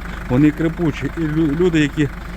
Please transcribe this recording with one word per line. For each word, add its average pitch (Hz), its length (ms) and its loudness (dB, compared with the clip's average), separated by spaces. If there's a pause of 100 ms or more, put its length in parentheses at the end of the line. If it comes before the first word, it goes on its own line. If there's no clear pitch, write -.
(280)
вони 147 220 6
крепучі. 160 680 -2
І - 20 -4
лю-, 151 360 0
люди, 170 240 4
які 147 280 0 (280)